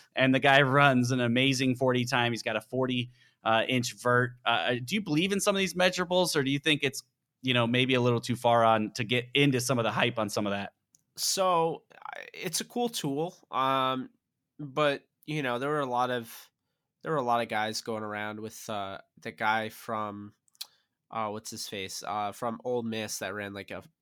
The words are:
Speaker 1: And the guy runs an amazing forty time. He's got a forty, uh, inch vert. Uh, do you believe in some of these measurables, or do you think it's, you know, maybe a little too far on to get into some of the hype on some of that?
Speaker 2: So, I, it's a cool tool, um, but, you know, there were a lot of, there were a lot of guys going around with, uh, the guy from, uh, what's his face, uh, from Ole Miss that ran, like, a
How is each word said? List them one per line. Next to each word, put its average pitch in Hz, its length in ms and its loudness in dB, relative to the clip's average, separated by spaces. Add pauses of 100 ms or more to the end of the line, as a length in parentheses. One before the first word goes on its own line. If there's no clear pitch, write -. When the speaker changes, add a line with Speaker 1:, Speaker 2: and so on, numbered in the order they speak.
(160)
Speaker 1:
And 131 180 4
the 135 40 4
guy 139 240 6
runs 131 480 4
an 127 100 0
amazing 127 560 2
forty 127 300 0
time. 120 260 0
He's 110 100 -6
got 110 140 -2
a 107 60 -4
forty, 127 480 -4 (340)
uh, 113 240 4
inch 127 320 0
vert. 123 300 4 (160)
Uh, 117 360 0
do 127 120 -6
you 214 80 -2
believe 175 300 0
in 202 80 0
some 202 140 2
of 196 40 0
these 185 160 -2
measurables, 180 600 2
or 147 80 2
do 131 80 0
you 139 80 2
think 151 240 0
it's, 135 200 -2 (400)
you 127 100 0
know, 120 140 4
maybe 127 260 2
a 123 80 4
little 120 220 2
too 120 140 -2
far 117 280 4
on 110 300 4
to 123 100 -4
get 120 300 -2
into 139 260 4
some 123 180 0
of 113 60 2
the 107 80 0
hype 117 260 0
on 107 120 0
some 104 160 -2
of 101 60 -2
that? 101 200 -6 (460)
Speaker 2:
So, 170 640 0 (240)
I, - 140 -14 (120)
it's - 300 -6
a - 20 -10
cool 240 240 -2
tool, 160 480 -6 (140)
um, 131 580 0 (500)
but, 143 440 -2 (240)
you 151 160 -4
know, 123 160 -2
there 135 100 -4
were 151 120 0
a 135 60 -2
lot 123 240 0
of, 117 240 -4 (680)
there 160 100 -4
were 156 60 0
a 131 40 0
lot 117 200 2
of 113 80 -6
guys 110 320 -2
going 110 200 -6
around 107 380 -8
with, - 300 -14
uh, 98 260 -6 (240)
the 117 100 -12
guy 110 380 0
from, 104 640 -8 (800)
uh, 110 180 -4
what's 107 220 -10
his - 180 -10
face, 95 380 -8
uh, 104 260 -4
from 113 320 -6
Ole 123 180 -2
Miss 110 360 -6
that 98 160 -6
ran, 101 180 -8
like, 98 180 -12
a 95 120 -10 (200)